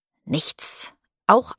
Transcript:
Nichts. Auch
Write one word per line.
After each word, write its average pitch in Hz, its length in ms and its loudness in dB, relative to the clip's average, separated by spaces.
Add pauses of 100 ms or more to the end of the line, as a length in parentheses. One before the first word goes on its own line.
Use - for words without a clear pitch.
(240)
Nichts. - 680 -2 (340)
Auch 240 320 2